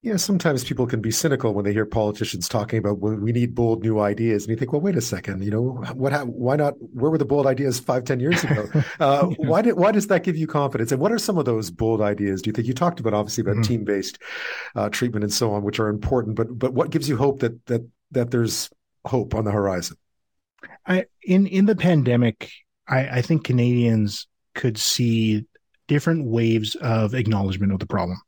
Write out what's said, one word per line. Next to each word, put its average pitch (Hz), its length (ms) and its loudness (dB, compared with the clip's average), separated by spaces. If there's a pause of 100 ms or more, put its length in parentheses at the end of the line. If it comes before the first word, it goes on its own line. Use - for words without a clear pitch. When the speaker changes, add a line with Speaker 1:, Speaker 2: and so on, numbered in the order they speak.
Speaker 1:
Yeah, 220 140 -2
sometimes 170 480 0
people 123 240 -2
can 117 140 -2
be 110 100 -2
cynical 123 420 0
when 101 120 -2
they 101 80 2
hear 107 120 2
politicians 104 600 -2
talking 110 320 0
about, 101 200 -2
"Well, 107 160 -2
we 107 180 -2
need 120 200 0
bold 113 300 0
new 110 160 2
ideas." 104 440 0
And - 60 -10
you 113 60 0
think, 120 160 -4
"Well, 147 80 0
wait 185 160 0
a 123 60 0
second, 95 420 -6
you 101 80 -2
know, 123 320 -2 (100)
what 131 200 -2
hap-, 143 140 -2
why 123 280 -2
not, 147 240 0
where 131 320 -2
were 160 60 2
the 139 80 2
bold 139 200 2
ideas 131 360 0
five, 127 240 -2
ten 127 160 -2
years 165 220 0
ago?" 113 280 0
Speaker 2:
<laughs> - 300 -2
Speaker 1:
Uh, 143 300 4
Speaker 2:
Yeah. - 180 -4
Speaker 1:
why 165 120 4
do, 226 140 4
why 180 160 4
does 208 160 2
that 185 160 2
give 170 140 0
you 160 100 -2
confidence? 135 460 0
And 131 80 0
what 208 100 2
are 233 80 0
some 196 180 0
of 151 60 2
those 110 260 0
bold 110 320 0
ideas, 101 400 0
do - 80 -2
you 104 40 -4
think? 117 120 -2
You 127 80 -2
talked 170 280 0
about, 110 120 0
obviously, 104 280 -2
about 104 140 0
Speaker 2:
Mm-hmm. 110 80 0
Speaker 1:
team-based, 104 560 -2 (560)
uh, 104 120 -2
treatment 110 380 -2
and 104 80 -2
so 113 180 0
on, 101 120 -2
which 101 180 -2
are 107 80 2
important, 107 480 -2
but, 117 200 -2
but 127 160 -2
what 160 180 0
gives 143 180 -2
you 131 80 0
hope 139 240 2
that, 120 240 -4
that, 120 200 -2 (260)
that 123 200 0
there's 120 380 -2 (340)
hope 113 320 -2
on 110 80 0
the 104 80 0
horizon? 98 460 -2 (880)
Speaker 2:
I, 185 200 0 (180)
in, 190 220 4
in 190 200 2
the 214 100 4
pandemic, 123 760 2 (360)
I, 135 200 0 (100)
I 123 40 2
think 156 220 0
Canadians 120 840 2 (280)
could 113 220 -2
see 113 680 0 (440)
different 147 360 2
waves 113 500 0
of 113 380 0
acknowledgement 101 600 0
of 92 60 -2
the - 60 -6
problem. 90 420 -4